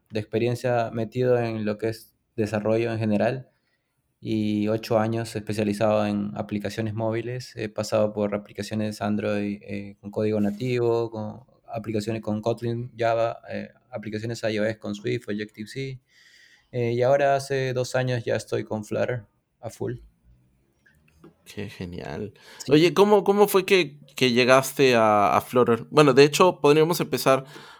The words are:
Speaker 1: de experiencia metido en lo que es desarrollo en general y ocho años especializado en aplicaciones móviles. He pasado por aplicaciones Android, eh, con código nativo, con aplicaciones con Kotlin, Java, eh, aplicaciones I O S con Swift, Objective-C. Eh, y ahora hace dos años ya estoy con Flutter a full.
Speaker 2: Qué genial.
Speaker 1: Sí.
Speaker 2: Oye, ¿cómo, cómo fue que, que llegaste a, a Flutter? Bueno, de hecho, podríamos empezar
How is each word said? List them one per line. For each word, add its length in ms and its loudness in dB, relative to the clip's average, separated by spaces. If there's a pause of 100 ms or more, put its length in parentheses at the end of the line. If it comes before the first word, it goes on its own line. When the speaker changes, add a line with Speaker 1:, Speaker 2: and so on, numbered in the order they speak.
(100)
Speaker 1:
de 100 -4
experiencia 720 -2
metido 460 0
en 260 -4
lo 140 -2
que 100 -2
es 240 -10 (240)
desarrollo 560 0
en 60 -4
general 500 0 (720)
y 480 -2
ocho 300 -2
años 360 -2
especializado 680 0
en 300 -4
aplicaciones 580 -6
móviles. 640 -6
He 140 -8
pasado 420 0
por 220 -2
aplicaciones 640 -6
Android, 640 -4
eh, 400 -12
con 80 -14
código 280 -2
nativo, 720 -2
con 340 -12 (220)
aplicaciones 540 -6
con 220 -4
Kotlin, 560 -4
Java, 400 0 (100)
eh, 220 -10 (200)
aplicaciones 520 -8
I 160 -2
O 80 0
S 120 -4
con 160 -8
Swift, 340 -6
Objective-C. 720 -10 (720)
Eh, 220 -2
y 80 -2
ahora 340 4
hace 380 -2
dos 220 -4
años 300 -2
ya 120 -2
estoy 260 -4
con 220 -6
Flutter 400 -4 (380)
a 80 -12
full. 300 -8 (1500)
Speaker 2:
Qué 240 -12
genial. 640 -10 (240)
Speaker 1:
Sí. 120 -10
Speaker 2:
Oye, 220 6
¿cómo, 320 6
cómo 240 6
fue 160 2
que, 340 2 (160)
que 180 2
llegaste 640 4
a, 400 4
a 60 4
Flutter? 480 2
Bueno, 240 6
de 120 8
hecho, 360 4
podríamos 400 4
empezar 460 0 (340)